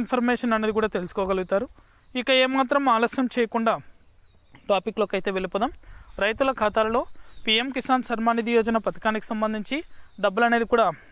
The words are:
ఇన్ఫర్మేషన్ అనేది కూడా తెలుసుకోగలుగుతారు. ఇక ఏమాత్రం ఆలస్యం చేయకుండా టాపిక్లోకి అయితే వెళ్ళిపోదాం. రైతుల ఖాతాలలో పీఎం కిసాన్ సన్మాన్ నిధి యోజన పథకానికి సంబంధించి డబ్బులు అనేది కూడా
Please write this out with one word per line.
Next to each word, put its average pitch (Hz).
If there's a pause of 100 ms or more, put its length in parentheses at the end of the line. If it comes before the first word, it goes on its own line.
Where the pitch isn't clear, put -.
ఇన్ఫర్మేషన్ 240
అనేది 214
కూడా 214
తెలుసుకోగలుగుతారు. 190 (540)
ఇక 240 (160)
ఏమాత్రం 269 (140)
ఆలస్యం 240 (100)
చేయకుండా 226 (920)
టాపిక్లోకి 202
అయితే 190
వెళ్ళిపోదాం. 190 (520)
రైతుల 226 (100)
ఖాతాలలో 220 (460)
పీఎం 226
కిసాన్ 254
సన్మాన్ 233
నిధి 233
యోజన 226 (100)
పథకానికి 214
సంబంధించి 220 (460)
డబ్బులు 208
అనేది 233
కూడా 233 (260)